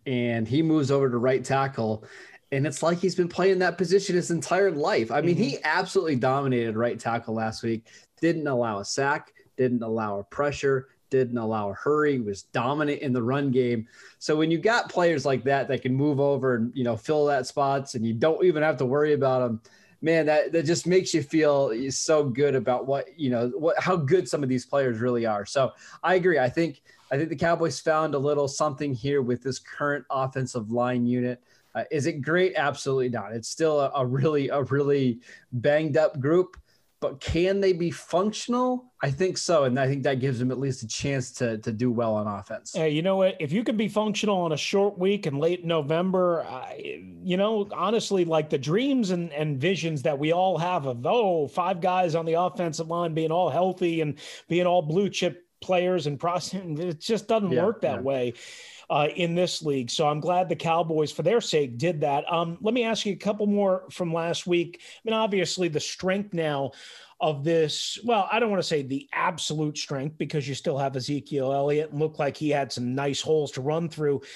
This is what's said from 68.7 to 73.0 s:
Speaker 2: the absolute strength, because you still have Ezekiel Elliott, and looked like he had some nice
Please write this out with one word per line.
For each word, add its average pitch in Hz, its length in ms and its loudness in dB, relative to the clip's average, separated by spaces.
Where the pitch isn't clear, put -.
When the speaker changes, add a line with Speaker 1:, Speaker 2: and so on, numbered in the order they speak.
Speaker 2:
the 135 280 -6
absolute 156 640 -2
strength, 147 420 -6
because 143 280 -4
you 139 60 -4
still 139 240 -4
have 139 180 -2
Ezekiel 135 560 -2
Elliott, 147 400 0
and 143 80 -4
looked 156 200 -2
like 143 180 -2
he 151 120 -2
had 139 220 0
some 123 220 -4
nice 139 280 -2